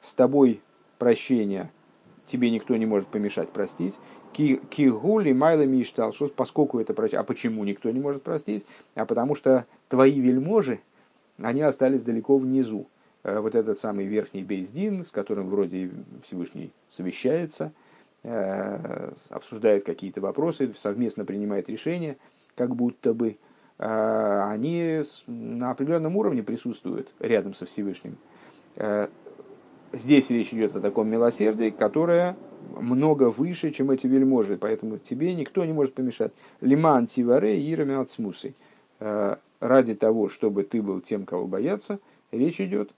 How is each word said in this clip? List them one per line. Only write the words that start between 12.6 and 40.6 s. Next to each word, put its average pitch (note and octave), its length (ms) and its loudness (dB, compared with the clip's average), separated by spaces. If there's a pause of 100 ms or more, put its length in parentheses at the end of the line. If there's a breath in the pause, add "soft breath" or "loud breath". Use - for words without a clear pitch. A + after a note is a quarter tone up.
Э, G2+ 160 -2
вот A2 160 -2
этот A2 240 0
самый G2+ 260 -4
верхний G#2 380 -4
бейздин, G#2+ 600 -4
с - 80 -16
которым G3 380 -4
вроде F#2 420 -2 (320)
Всевышний - 480 -10 (180)
совещается, D3+ 840 -4 (520 soft breath)
э, G2+ 880 -6 (180)
обсуждает G#2 540 0
какие-то F#2 380 -8
вопросы, C#3 560 -2
совместно G#2+ 480 -4
принимает G2+ 440 -4
решения, D#3 480 -6 (380 soft breath)
как B2 200 -2
будто A#2+ 380 0
бы, A2+ 240 -2 (420 soft breath)
э, A2 680 0
они D#3+ 540 -2
с-, - 240 -14
на A#2+ 440 -6
определенном D#3+ 460 -2
уровне E3+ 260 0
присутствуют G#2 680 -8 (100)
рядом G2+ 340 0
со - 120 -12
Всевышним. - 520 -8 (580 loud breath)
Э, G#2 320 -2 (840)
здесь C3 360 4
речь A#2 240 0
идет A2 220 0
о G2 60 -4
таком G#2 280 0
милосердии, A2+ 600 2
которое E3+ 680 2 (440)
много C3 500 4
выше, D#3 420 -2
чем C3+ 200 0
эти C3 160 0
вельможи, B2+ 500 4
поэтому G#2+ 400 -4
тебе D3+ 380 -4
никто F3 300 -4
не D#3+ 80 -2
может C#3+ 200 0
помешать. A#2+ 380 -4 (300 loud breath)
"Лиман C#3 460 6
тиваре D3+ 520 2 (120)
ирами D3 240 -2
ацмусы". A#2+ 600 -6 (440 soft breath)
Э, G#2 380 -2 (220)
ради B2+ 360 4
того, A2 340 2
чтобы G2+ 340 0